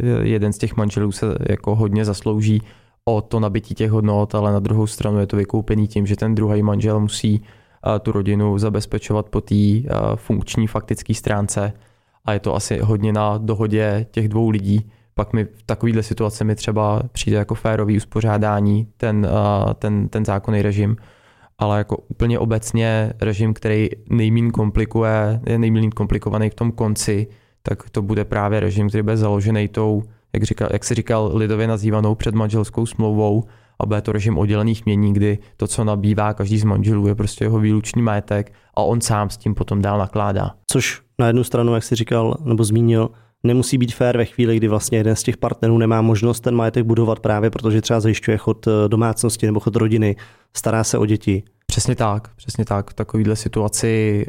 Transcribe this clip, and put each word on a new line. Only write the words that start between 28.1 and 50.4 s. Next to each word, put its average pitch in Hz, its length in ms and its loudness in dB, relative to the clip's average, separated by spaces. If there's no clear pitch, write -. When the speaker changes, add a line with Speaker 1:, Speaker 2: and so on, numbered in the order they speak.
Speaker 1:
právě 104 360 0
režim, 104 280 0
který 107 140 0
bude 107 140 0
založený 104 520 2
tou, 107 340 0
jak 101 100 -2
říka-, - 300 -2
jak 101 120 -2
jsi - 100 -2
říkal, 110 400 0
lidově 110 320 0
nazývanou 107 480 0
předmanželskou 110 720 -2
smlouvou 107 580 0
a 101 60 -2
bude 104 140 0
to 107 120 -2
režim 104 260 0
oddělených 104 480 0
jmění, 104 260 2
kdy 104 260 2
to, 104 100 -4
co 113 180 -2
nabývá 104 500 0
každý 104 240 0
z 104 60 2
manželů, 101 420 2
je 101 80 2
prostě 104 300 -4
jeho 110 140 2
výlučný 107 440 0
majetek 104 500 -2
a 110 60 0
on 117 180 0
sám 104 300 0
s - 60 -12
tím 107 180 -4
potom 101 280 -2
dál 101 160 0
nakládá. 98 560 -2
Speaker 2:
Což - 360 -2
na 123 80 2
jednu 120 180 2
stranu, 117 300 0
jak 113 100 -2
jsi - 100 -4
říkal, 113 500 0
nebo 117 200 2
zmínil, 113 460 2
nemusí 123 340 2
být 123 160 0
fér 123 220 2
ve 117 80 2
chvíli, 113 320 0
kdy 110 120 2
vlastně 107 300 0
jeden 110 180 2
z - 60 -4
těch - 140 -2
partnerů 113 420 0
nemá 113 240 2
možnost 113 380 2
ten 123 140 0
majetek 117 300 0
budovat 113 360 2
právě 107 300 0
protože 107 300 0
třeba 117 200 0
zajišťuje 107 360 0
chod, - 300 -2
eh, 107 220 4
domácnosti 113 580 0
nebo 107 140 0
chod 107 160 0
rodiny, 110 400 2